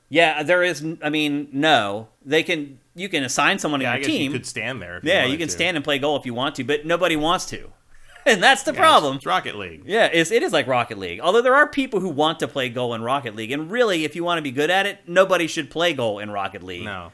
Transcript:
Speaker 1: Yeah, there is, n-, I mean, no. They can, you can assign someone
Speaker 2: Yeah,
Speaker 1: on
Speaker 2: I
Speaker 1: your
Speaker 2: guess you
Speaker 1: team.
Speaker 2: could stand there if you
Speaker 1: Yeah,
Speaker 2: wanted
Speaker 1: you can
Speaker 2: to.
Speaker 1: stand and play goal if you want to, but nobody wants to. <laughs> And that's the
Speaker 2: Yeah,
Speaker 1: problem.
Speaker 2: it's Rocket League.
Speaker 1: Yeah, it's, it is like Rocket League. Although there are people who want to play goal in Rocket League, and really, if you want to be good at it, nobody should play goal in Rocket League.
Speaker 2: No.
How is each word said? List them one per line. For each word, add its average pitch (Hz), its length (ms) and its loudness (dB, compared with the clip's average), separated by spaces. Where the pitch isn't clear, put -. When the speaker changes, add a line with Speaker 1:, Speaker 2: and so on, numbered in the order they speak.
Speaker 1:
Yeah, 151 340 2
there 180 200 4
is, 156 200 -2
n-, 156 200 -8
I 151 60 -2
mean, 147 420 -2
no. 113 580 2
They 156 180 2
can, 147 360 -4
you 190 140 -8
can 147 140 -2
assign 151 360 0
someone 147 200 -2
Speaker 2:
Yeah, 131 100 -2
Speaker 1:
on 120 40 0
Speaker 2:
I 131 40 -2
Speaker 1:
your 139 80 -4
Speaker 2:
guess 214 60 0
you 285 60 0
Speaker 1:
team. 135 160 -2
Speaker 2:
could 123 120 -6
stand 117 360 -8
there 87 160 -12
if 87 60 -14
you 156 80 0
Speaker 1:
Yeah, 185 100 4
Speaker 2:
wanted 131 100 0
Speaker 1:
you 151 60 -2
can 165 100 -4
Speaker 2:
to. 180 60 -6
Speaker 1:
stand 170 240 -2
and 139 60 -4
play 143 160 0
goal 143 180 0
if 131 80 -8
you 123 80 -6
want 135 220 -4
to, 135 80 -6
but 147 220 -2
nobody 170 300 2
wants 160 320 0
to. - 300 -12
<laughs> - 40 -20
And 254 160 4
that's 262 220 4
the 311 100 -2
Speaker 2:
Yeah, 247 60 -6
Speaker 1:
problem. 208 380 6
Speaker 2:
it's 131 80 -12
Rocket 180 320 -2
League. 90 280 -12
Speaker 1:
Yeah, 196 200 2
it's, 165 260 2
it 240 120 2
is 285 100 -2
like 139 120 2
Rocket 120 320 0
League. 92 220 -8
Although 185 220 2
there 254 140 4
are 285 120 6
people 262 320 -2
who 185 80 -2
want 156 320 0
to 147 80 -2
play 127 220 -4
goal 120 240 -4
in 113 80 -6
Rocket 120 340 -2
League, 110 160 -8
and 156 180 -6
really, 202 360 2
if 147 100 -6
you 170 80 -4
want 175 140 0
to 160 40 -4
be 139 100 -4
good 147 180 0
at 190 160 2
it, 196 220 -6
nobody 180 380 4
should 151 240 -6
play 170 220 0
goal 113 280 -2
in 104 120 -8
Rocket 98 320 -6
League. 90 220 -10
Speaker 2:
No. 92 280 -10